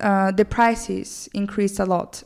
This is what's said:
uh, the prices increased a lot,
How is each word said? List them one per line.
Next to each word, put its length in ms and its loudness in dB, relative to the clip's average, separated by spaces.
uh, 300 2
the 140 4
prices 920 -2
increased 460 -2
a 40 2
lot, 420 -2